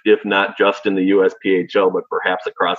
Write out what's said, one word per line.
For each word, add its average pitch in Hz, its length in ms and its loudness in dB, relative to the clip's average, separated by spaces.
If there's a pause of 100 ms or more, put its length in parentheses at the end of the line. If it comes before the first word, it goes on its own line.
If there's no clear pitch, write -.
if 104 180 4
not 98 320 -2
just 101 300 0
in 98 80 -2
the 95 100 0
U 98 180 4
S 95 200 2
P 98 140 -2
H 87 200 -2
L, 95 140 2
but 92 180 -4
perhaps 92 380 -4
across 90 320 -4